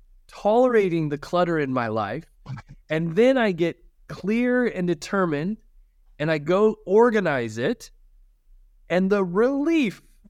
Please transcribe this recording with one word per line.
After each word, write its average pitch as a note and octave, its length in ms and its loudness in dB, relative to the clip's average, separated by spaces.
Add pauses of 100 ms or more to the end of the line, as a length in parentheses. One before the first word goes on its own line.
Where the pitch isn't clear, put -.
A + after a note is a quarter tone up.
(280)
tolerating G3+ 800 2
the D3 80 -4
clutter E3+ 420 -2
in C#3 140 -2
my A#2+ 140 -2
life, A2 380 -6 (640)
and D#3+ 260 -4
then B3+ 220 4
I A3 140 2
get E3+ 260 -2 (300)
clear A#3+ 580 -2
and F3+ 220 -4
determined, F3 680 -2 (600)
and D#3 140 -2
I D#3+ 60 0
go F#3 480 2
organize F3 720 2
it, D#3 340 -4 (960)
and F#3 200 0
the G3+ 140 2
relief C4+ 800 0 (280)